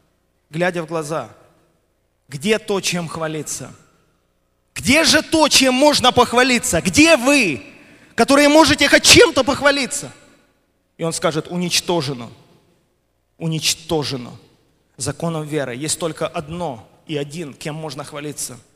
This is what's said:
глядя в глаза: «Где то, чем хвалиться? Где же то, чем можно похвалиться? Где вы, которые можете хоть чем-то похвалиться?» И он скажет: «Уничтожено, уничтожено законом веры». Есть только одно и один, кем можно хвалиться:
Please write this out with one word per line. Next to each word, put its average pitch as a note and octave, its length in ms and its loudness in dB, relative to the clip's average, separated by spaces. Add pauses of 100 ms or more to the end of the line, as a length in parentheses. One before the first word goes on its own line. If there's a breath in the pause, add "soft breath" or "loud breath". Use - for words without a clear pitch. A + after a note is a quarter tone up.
(480)
глядя F3 340 -4
в D#3 40 -10
глаза: D3+ 420 -6 (1000)
«Где F#3+ 300 -2
то, G3+ 220 -4
чем F3 260 -6
хвалиться? D#3 680 -10 (1000)
Где C4+ 300 2
же C#4 160 4
то, D4+ 280 2
чем C4 260 2
можно B3+ 360 4
похвалиться? A#3+ 680 2
Где C#4+ 380 4
вы, A#3 440 0 (520 loud breath)
которые C#4 340 4
можете D4 400 4
хоть D4 160 4
чем-то D#4+ 400 6
похвалиться?» C4 680 -2 (880)
И E3 60 -8
он E3 100 -4
скажет: D#3 340 -2
«Уничтожено, E3 800 -4 (1080)
уничтожено D3+ 960 -6 (640)
законом D3+ 480 -6
веры». C#3+ 300 -6
Есть D3 240 -8
только D#3+ 280 -6
одно D#3+ 600 -10 (200)
и D3+ 100 -8
один, C#3+ 380 -10
кем D3+ 220 -10
можно D3 280 -12
хвалиться: C#3+ 540 -12 (180)